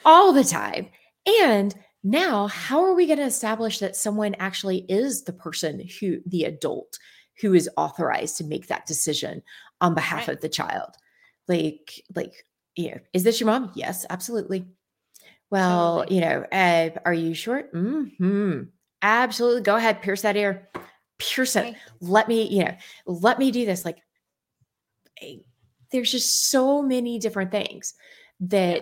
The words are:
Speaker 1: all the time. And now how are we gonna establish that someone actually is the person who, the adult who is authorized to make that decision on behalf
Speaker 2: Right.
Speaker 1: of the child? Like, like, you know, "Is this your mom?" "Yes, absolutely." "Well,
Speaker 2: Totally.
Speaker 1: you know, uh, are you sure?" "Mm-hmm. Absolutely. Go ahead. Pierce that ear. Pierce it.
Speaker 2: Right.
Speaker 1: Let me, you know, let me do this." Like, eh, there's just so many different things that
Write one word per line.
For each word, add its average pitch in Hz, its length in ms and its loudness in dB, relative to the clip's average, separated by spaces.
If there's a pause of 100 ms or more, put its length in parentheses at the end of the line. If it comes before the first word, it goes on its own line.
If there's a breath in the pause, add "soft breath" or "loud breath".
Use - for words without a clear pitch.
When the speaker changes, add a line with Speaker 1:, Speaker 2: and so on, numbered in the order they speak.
Speaker 1:
all 349 280 10
the 262 120 6
time. - 440 -4 (520 soft breath)
And 202 340 4 (280 loud breath)
now 226 440 0
how 269 360 0
are 381 120 4
we 349 120 4
gonna 285 200 2
establish 220 540 -4
that 190 160 -4
someone 208 420 -2
actually 190 400 -4 (100)
is 220 360 -2
the 180 80 -10
person 165 540 -8 (140)
who, 185 260 -2
the 175 180 -2
adult - 540 -8 (420 soft breath)
who 196 140 2
is 165 220 6
authorized 151 600 -2
to 175 60 -8
make 151 240 -8
that - 180 -6
decision - 560 -4 (380 loud breath)
on 175 140 2
behalf 156 340 -4
Speaker 2:
Right. - 80 -6
Speaker 1:
of - 40 -18
the 156 80 -8
child? - 460 -6 (540 soft breath)
Like, 160 540 -4 (140)
like, - 300 -10 (300)
you 170 160 -6
know, - 60 -14 (140)
"Is 185 120 0
this 226 160 2
your 226 80 0
mom?" 220 260 0
"Yes, - 360 -8
absolutely." 190 560 -6 (840 soft breath)
"Well, 180 500 2
Speaker 2:
Totally. 190 160 0
Speaker 1:
you 175 60 4
know, 156 200 0 (100)
uh, 170 380 2 (140)
are 175 100 2
you 165 200 -2
sure?" 254 300 -6 (100)
"Mm-hmm. 196 880 -2 (400)
Absolutely. 233 600 0
Go 202 140 2
ahead. 226 260 0
Pierce 196 200 -4
that 208 140 0
ear. 196 320 -2 (500 loud breath)
Pierce - 380 -2
it. 170 60 2
Speaker 2:
Right. 233 140 -8 (240 loud breath)
Speaker 1:
Let 190 280 2
me, 226 200 0
you 190 160 2
know, - 120 -4 (300 loud breath)
let 180 320 0
me 269 120 2
do 240 160 -2
this." 180 180 -2
Like, 165 140 -8 (1200)
eh, 123 140 -18 (560)
there's 247 200 0
just - 380 0
so 277 320 4
many 247 360 0
different 196 320 -4
things - 440 -6 (460 soft breath)
that 180 400 2